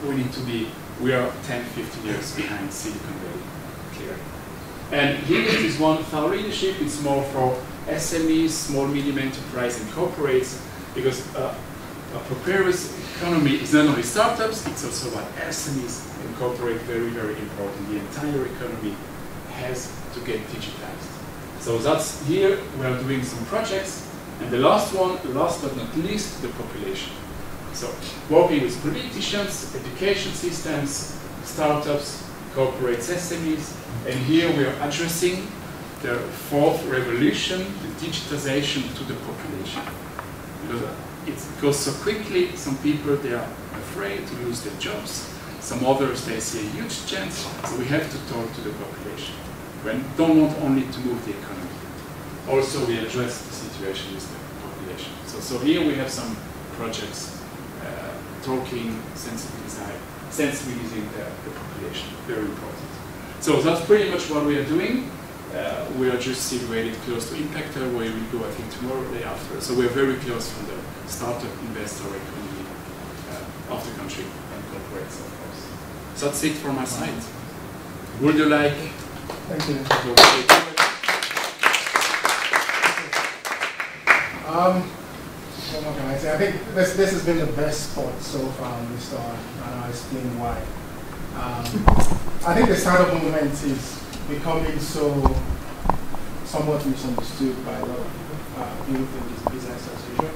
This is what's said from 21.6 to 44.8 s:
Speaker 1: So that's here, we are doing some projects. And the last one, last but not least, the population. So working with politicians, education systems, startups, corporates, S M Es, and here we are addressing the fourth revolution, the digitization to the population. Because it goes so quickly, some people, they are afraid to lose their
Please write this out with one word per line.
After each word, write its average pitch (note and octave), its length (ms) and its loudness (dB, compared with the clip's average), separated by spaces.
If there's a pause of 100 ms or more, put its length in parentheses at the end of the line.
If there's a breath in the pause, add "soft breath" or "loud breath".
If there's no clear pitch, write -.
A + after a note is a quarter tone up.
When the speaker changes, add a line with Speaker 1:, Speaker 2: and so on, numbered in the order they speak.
Speaker 1:
So A#2 180 0
that's - 480 2
here, G3 320 6 (200)
we C3 80 0
are B2+ 160 0
doing C3 200 0
some A#2 240 -4
projects. - 640 -2 (320)
And - 100 -4
the A#2+ 80 2
last G3+ 360 6
one, F#3 240 4 (160)
last E3 280 2
but C3+ 140 -2
not A#2+ 220 -6
least, G3+ 440 -2
the F3+ 60 -4
population. - 640 -6 (600)
So - 160 -6 (400)
working D#3 340 8
with - 200 0
politicians, - 920 -2
education - 560 0
systems, D#3 840 -2 (280)
startups, D3 800 0 (300)
corporates, B2+ 560 2
S F3 220 -2
M E3 220 2
Es, - 220 -6 (300)
and B2+ 140 0
here E3 360 6
we C#3 80 6
are - 160 2
addressing E3+ 640 0 (560)
the A#2+ 140 0 (320)
fourth D3 380 6
revolution, B2+ 760 2 (220)
the - 240 -6
digitization C#3+ 760 0 (140)
to - 80 -6
the - 100 -4
population. - 680 -6 (800)
Because A#2+ 200 -4 (440)
it - 340 -6
goes C#3+ 180 4
so C#3 140 0 (100)
quickly, F#3+ 540 2
some C3+ 220 -4
people, D3 380 2
they B2+ 180 -2
are A#2+ 140 -2 (260)
afraid - 520 -6
to - 100 -8
lose A#2+ 260 -2
their G2 180 -6